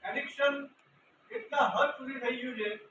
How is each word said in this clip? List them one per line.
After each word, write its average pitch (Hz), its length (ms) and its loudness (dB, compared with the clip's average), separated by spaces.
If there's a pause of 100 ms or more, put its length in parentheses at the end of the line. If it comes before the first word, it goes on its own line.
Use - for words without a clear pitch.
એડિક્શન 277 580 0 (680)
એટલા 440 400 2
હદ - 260 4
સુધી 262 240 -6
થઈ 247 160 0
ગયું 247 200 -6
છે 208 120 -2 (220)